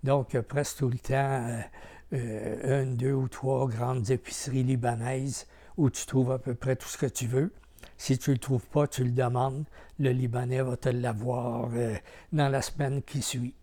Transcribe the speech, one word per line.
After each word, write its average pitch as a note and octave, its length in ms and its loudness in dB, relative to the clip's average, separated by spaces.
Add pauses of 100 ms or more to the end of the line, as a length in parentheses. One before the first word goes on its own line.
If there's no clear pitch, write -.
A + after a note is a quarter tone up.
Donc, C3+ 380 2
presque C#3 380 -2
tout C3+ 100 2
le B2 100 0
temps, - 160 -2
euh, C3 460 0 (540)
euh, B2 680 0
une, B2+ 140 -2
deux C3 160 2
ou C3+ 160 0
trois C3 400 0
grandes A#2+ 420 0
épiceries C3 540 0
libanaises B2+ 800 0 (300)
où C#3 140 6
tu - 160 -8
trouves B2+ 260 2
à C3 60 0
peu B2 160 -4
près C3 220 0
tout - 120 -10
ce - 80 -8
que D3 100 0
tu B2 200 -2
veux. C3 260 2 (440)
Si C3 220 2
tu - 140 2
le B2+ 60 4
trouves C3 280 0
pas, D3 220 2
tu - 160 0
le B2 80 2
demandes. B2+ 520 0 (360)
Le C#3 100 4
Libanais B2+ 520 0
va B2+ 140 0
te - 120 -2
l'avoir, A#2+ 840 -2
euh, A#2 200 0 (380)
dans D3 160 4
la C3+ 120 2
semaine C#3 420 -2
qui C3 200 -4
suit. B2 400 -4